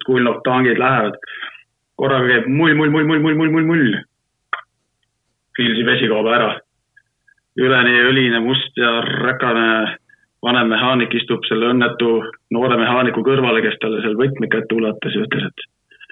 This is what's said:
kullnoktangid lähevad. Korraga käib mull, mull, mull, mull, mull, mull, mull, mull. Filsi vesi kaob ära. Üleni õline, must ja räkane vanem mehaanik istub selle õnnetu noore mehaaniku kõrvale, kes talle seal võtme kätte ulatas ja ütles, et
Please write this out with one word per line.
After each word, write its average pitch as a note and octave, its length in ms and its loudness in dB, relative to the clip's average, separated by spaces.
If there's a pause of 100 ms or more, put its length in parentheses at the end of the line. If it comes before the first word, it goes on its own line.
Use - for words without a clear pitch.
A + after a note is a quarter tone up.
kullnoktangid B2+ 720 0
lähevad. A#2+ 400 0 (800)
Korraga C3 280 0
käib A#2+ 240 2
mull, D#3 240 4
mull, D3+ 160 2
mull, D#3 160 2
mull, D#3 160 2
mull, D#3 160 2
mull, D#3+ 160 2
mull, D#3+ 140 2
mull. C#3 300 2 (1600)
Filsi A#2 320 -2
vesi B2+ 240 0
kaob G#2+ 240 0
ära. A2+ 200 0 (1000)
Üleni B2 460 4 (100)
õline, B2 320 2
must B2+ 380 -2
ja A#2 160 0 (100)
räkane A#2+ 600 -2 (760)
vanem A#2+ 320 0
mehaanik A#2+ 400 0
istub A2+ 340 -2
selle A2+ 220 0
õnnetu A#2 460 0 (360)
noore A#2+ 280 0
mehaaniku B2 440 0
kõrvale, B2 380 2
kes G#2+ 180 -2
talle A2 220 -4
seal G#2+ 160 -2
võtme C3 320 0
kätte A2 240 -6
ulatas A2 400 -4
ja G#2 80 -4
ütles, G#2 240 -4
et - 200 -14 (460)